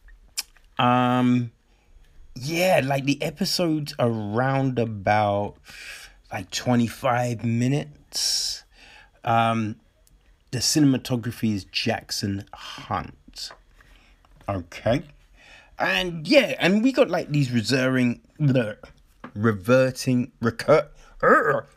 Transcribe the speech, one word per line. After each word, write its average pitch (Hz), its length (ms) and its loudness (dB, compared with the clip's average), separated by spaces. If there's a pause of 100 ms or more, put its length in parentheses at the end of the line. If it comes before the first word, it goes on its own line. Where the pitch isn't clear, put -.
(800)
Um, 123 760 2 (800)
yeah, 165 500 0
like, 139 200 -2
the 139 180 0
episodes 156 760 -2
are 120 100 2
around 123 680 0
about, 104 720 0 (760)
like, 104 200 -10
twenty-five 123 960 -2
minutes. - 1200 -4 (600)
Um, 113 520 0 (720)
the 123 80 -6
cinematography 120 960 0
is 95 100 -6
Jackson 101 880 -4
Hunt. - 1000 -12 (960)
Okay. 101 560 -2 (760)
And, 180 480 -2
yeah, 208 320 4
and 196 240 2
we 262 80 2
got, 208 180 2
like, 170 200 -4
these 143 240 0
reserving, 127 680 0 (180)
bleh, 123 360 2 (580)
reverting, 123 1040 2
recur-, 127 480 2 (340)
er, 185 540 4